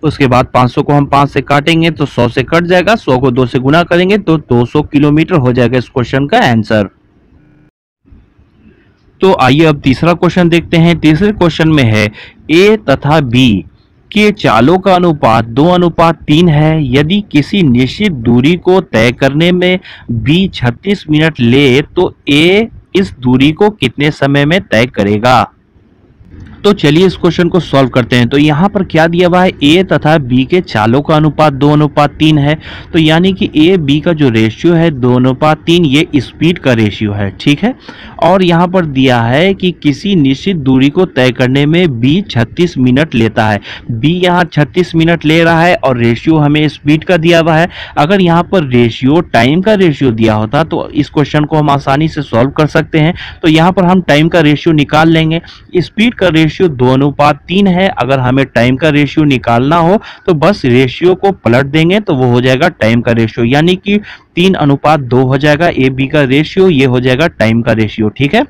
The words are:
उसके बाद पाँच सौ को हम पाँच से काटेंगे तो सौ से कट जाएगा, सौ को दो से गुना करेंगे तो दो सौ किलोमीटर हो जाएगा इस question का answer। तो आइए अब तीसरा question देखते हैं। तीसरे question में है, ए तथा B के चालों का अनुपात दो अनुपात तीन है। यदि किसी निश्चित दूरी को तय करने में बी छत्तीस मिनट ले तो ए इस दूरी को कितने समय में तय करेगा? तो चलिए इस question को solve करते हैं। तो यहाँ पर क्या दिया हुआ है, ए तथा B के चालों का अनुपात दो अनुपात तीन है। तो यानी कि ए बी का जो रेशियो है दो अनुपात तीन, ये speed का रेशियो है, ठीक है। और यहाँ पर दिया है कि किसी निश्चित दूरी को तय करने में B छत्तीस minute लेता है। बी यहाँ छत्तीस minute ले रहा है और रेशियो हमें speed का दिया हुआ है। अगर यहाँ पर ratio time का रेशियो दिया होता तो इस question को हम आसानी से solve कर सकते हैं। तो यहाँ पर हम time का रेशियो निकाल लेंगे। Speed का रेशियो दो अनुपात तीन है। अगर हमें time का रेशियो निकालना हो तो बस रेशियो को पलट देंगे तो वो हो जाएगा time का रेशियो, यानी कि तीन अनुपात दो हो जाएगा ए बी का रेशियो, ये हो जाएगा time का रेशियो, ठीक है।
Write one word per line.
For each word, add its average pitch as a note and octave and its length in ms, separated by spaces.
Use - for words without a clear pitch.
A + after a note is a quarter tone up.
उसके C#3+ 240
बाद B2 280
पाँच B2 160
सौ D3 120
को D3 100
हम C#3+ 140
पाँच C#3 240
से C#3 120
काटेंगे D#3+ 480
तो D3+ 160
सौ A#2 220
से C3 160
कट E3+ 200
जाएगा, F3+ 320
सौ C3 220
को C3 120
दो B2+ 160
से A#2+ 140
गुना C#3+ 240
करेंगे F#3 340
तो D#3+ 200
दो A#2+ 280
सौ D3 180
किलोमीटर D3+ 520
हो B2 160
जाएगा A#2+ 260
इस A#2+ 100
question C3+ 380
का G#3+ 160
answer। A2 480
तो F#3+ 200
आइए C#3 240
अब D3+ 160
तीसरा D#3 340
question F3 340
देखते E3 300
हैं। E3 220
तीसरे D#3+ 320
question E3+ 380
में D3+ 140
है, G#2+ 260
ए G3 260
तथा C#3+ 340
B A#2 420
के G#3 220
चालों D3 460
का F#3 160
अनुपात D3 520
दो A#2 180
अनुपात F3 580
तीन E3 260
है। D#3 380
यदि D3+ 340
किसी D3+ 300
निश्चित C3 520
दूरी B2 440
को F#3 240
तय A#2+ 300
करने C#3 400
में F3+ 260
बी C#3 380
छत्तीस B2 600
मिनट D#3 300
ले C3 440
तो - 280
ए F3 400
इस F#3 240
दूरी C3 340
को G#3 180
कितने D3 420
समय C#3 320
में E3+ 180
तय A2+ 260
करेगा? G#2+ 640
तो G3+ 160
चलिए D#3 320
इस F3 100
question F3 320
को F3 120
solve C3+ 280
करते A#2+ 280
हैं। A#2+ 120
तो C#3 100
यहाँ D3+ 300
पर G3+ 160
क्या D#3+ 220
दिया E3+ 220
हुआ F3+ 140
है, F#3 80
ए D#3 200
तथा D#3 360
B B2+ 260
के F3 160
चालों A2+ 420
का D#3 140
अनुपात D3+ 360
दो C#3+ 180
अनुपात D3+ 420
तीन D#3 260
है। D3 180
तो F3 60
यानी D#3+ 340
कि F#3 260
ए E3+ 200
बी C#3+ 220
का F3 120
जो D3+ 180
रेशियो A2+ 440
है E3 180
दो B2 240
अनुपात C3 420
तीन, E3+ 260
ये D3 220
speed D#3 420
का C3 140
रेशियो G#2+ 400
है, G2+ 200
ठीक - 300
है। B3 120
और F#3 220
यहाँ F3 260
पर F3+ 180
दिया C3 360
है C#3+ 320
कि F#3+ 160
किसी D3 340
निश्चित C#3+ 420
दूरी C3 320
को A2+ 160
तय B2+ 260
करने C3+ 340
में D#3 340
B C#3+ 220
छत्तीस E3 560
minute C3 360
लेता A2+ 320
है। G#2 140
बी A#2+ 240
यहाँ F3+ 320
छत्तीस D#3+ 480
minute E3 300
ले D#3 200
रहा E3 180
है F3 140
और B2+ 220
रेशियो A#2+ 400
हमें D3+ 300
speed D3 360
का F#3 120
दिया E3 240
हुआ D#3+ 160
है। E3 120
अगर F3 220
यहाँ F3 240
पर F3+ 220
ratio B2 560
time C#3 400
का G#3+ 140
रेशियो D3 360
दिया A2 220
होता G#2+ 300
तो D#3 260
इस - 200
question D3+ 340
को D3 120
हम D3+ 140
आसानी C#3+ 380
से D#3 140
solve B2+ 280
कर D3+ 180
सकते D#3+ 300
हैं। D#3 160
तो F3 60
यहाँ D#3+ 240
पर F#3 120
हम F#3 180
time D3+ 260
का F3+ 140
रेशियो D3+ 320
निकाल D3+ 360
लेंगे। D#3+ 300
Speed G#3 360
का F#3 140
रेशियो D#3+ 180
दो C#3 280
अनुपात C#3+ 640
तीन G3 200
है। F#3 220
अगर C3 280
हमें C3 280
time B2+ 300
का D#3 140
रेशियो D3 360
निकालना B2+ 520
हो F3 220
तो F#3 80
बस D#3+ 300
रेशियो C3 500
को G3 200
पलट A#2 320
देंगे D#3+ 340
तो G3 140
वो B2+ 120
हो B2 140
जाएगा C3 300
time A#2 300
का A#2 120
रेशियो, A#2 340
यानी D3+ 300
कि G3+ 220
तीन F3+ 200
अनुपात D3 460
दो B2 220
हो C3 140
जाएगा D3+ 320
ए C3 200
बी C3+ 160
का D3 180
रेशियो, D3+ 440
ये C3+ 160
हो B2+ 160
जाएगा B2+ 280
time A2+ 340
का A#2+ 100
रेशियो, A2 360
ठीक C#3 260
है। A#3 160